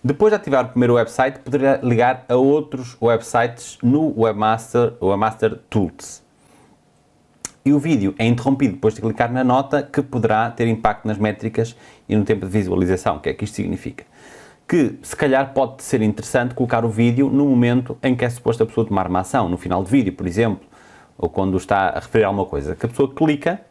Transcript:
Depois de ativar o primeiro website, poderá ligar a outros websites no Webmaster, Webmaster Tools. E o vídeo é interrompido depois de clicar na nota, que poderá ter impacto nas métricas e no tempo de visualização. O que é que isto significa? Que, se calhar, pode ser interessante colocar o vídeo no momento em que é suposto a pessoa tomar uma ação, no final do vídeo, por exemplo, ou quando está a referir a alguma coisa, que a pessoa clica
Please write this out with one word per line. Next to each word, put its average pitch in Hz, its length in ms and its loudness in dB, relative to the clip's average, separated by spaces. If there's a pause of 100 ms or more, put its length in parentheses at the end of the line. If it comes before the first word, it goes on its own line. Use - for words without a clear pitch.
Depois 170 280 2
de 214 40 2
ativar 135 300 0
o 123 40 -12
primeiro 120 240 2
website, 131 460 0
poderá 135 440 0
ligar 123 460 2
a 123 60 2
outros 135 680 0
websites 117 800 -2
no 147 360 2
Webmaster, 113 840 0
Webmaster 107 580 0 (100)
Tools. - 540 -4 (1400)
E 139 80 4
o 147 60 4
vídeo 123 380 0
é 110 80 2
interrompido 123 500 0
depois 107 180 0
de - 80 -14
clicar 117 300 -2
na 127 120 -2
nota, 131 400 2
que - 180 -2
poderá 113 500 0
ter 117 160 -2
impacto 110 400 -2
nas 107 100 -4
métricas 110 580 -4 (320)
e 107 80 -2
no 107 80 4
tempo 98 220 0
de 92 60 -8
visualização. 92 680 0
O - 20 -12
que - 100 -6
é - 40 -4
que - 100 -8
isto - 120 -10
significa? - 500 -8 (600)
Que, 143 340 2
se - 140 -12
calhar, 135 380 0
pode 127 300 -2
ser 120 180 -2
interessante 123 520 -2
colocar 117 320 -2
o 113 40 0
vídeo 120 400 2
no 143 160 2
momento 123 560 2
em 127 140 2
que 123 80 -2
é 120 60 0
suposto 117 340 -2
a - 20 4
pessoa 110 200 -2
tomar 95 220 -2
uma 90 140 0
ação, 98 280 -2
no 90 80 -2
final 92 260 -4
do 87 60 -8
vídeo, 117 240 2
por 92 140 -6
exemplo, 101 380 -2 (520)
ou 87 100 -4
quando 95 300 0
está 98 320 0
a - 100 -4
referir - 240 2
a 98 40 2
alguma 98 180 0
coisa, 73 300 -6
que - 100 -6
a 117 40 -4
pessoa 135 240 -2
clica 160 460 0 (120)